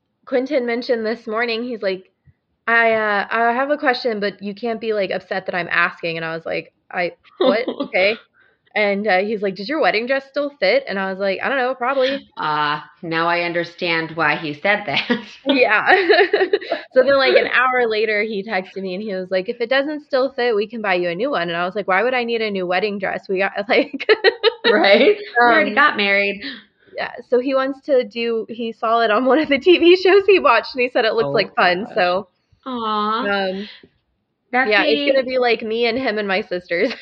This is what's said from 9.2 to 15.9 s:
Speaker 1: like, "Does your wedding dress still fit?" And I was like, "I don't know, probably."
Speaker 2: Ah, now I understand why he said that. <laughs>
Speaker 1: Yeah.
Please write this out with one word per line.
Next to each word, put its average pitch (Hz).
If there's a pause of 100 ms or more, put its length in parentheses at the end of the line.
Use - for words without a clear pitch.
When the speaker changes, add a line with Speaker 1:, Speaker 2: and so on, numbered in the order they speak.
Speaker 1:
like, 196
"Does 202
your 311
wedding 208
dress 269
still 285 (100)
fit?" 220
And 196
I 190
was 190
like, 196
"I 190
don't 269
know, 254
probably." 269 (100)
Speaker 2:
Ah, 151 (120)
now 165
I 175
understand 165
why 156
he 160
said 202
that. -
<laughs> -
Speaker 1:
Yeah. 247